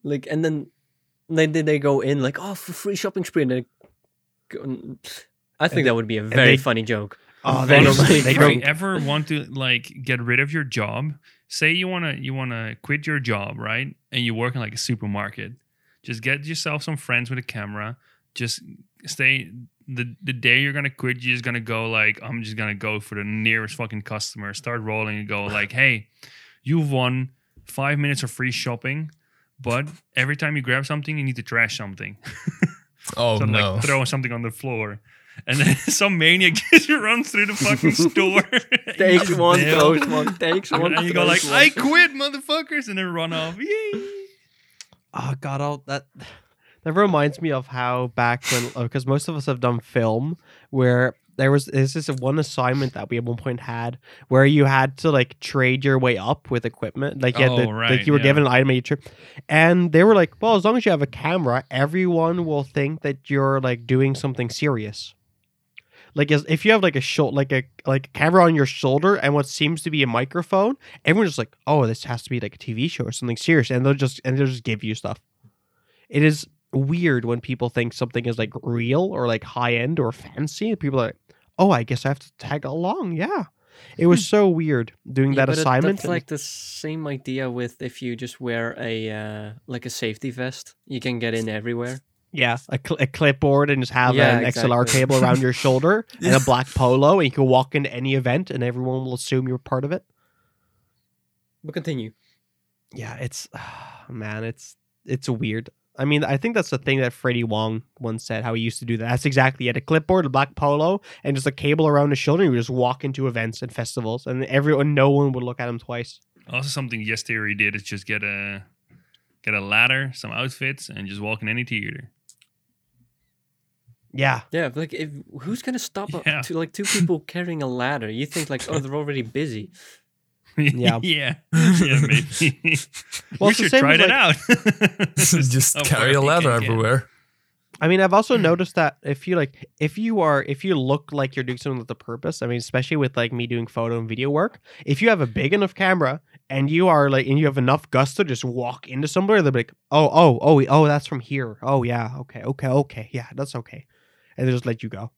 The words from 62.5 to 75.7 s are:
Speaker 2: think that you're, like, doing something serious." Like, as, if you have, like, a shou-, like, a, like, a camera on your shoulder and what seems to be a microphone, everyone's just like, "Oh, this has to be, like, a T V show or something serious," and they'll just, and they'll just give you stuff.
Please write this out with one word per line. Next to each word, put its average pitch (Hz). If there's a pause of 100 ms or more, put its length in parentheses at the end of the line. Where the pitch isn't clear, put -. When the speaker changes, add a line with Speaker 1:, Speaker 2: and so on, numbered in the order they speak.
Speaker 2:
think 147
that 135
you're, 135
like, 123
doing 131
something 127
serious." 113 (1000)
Like, 147
as, 147
if 160
you 214
have, 208
like, 156
a 131
shou-, 139
like, 139
a, 131 (220)
like, 135
a -
camera 175
on 165
your 143
shoulder 143
and 143
what 143
seems 151
to 165
be 151
a 131
microphone, 170 (300)
everyone's 185
just 143
like, 113 (100)
"Oh, 147
this 113
has 120
to -
be, 123
like, 104
a -
T -
V 123
show -
or 117
something 120
serious," 156
and 127
they'll 139
just, 135
and 131
they'll 139
just 127
give 110
you 110
stuff. - (920)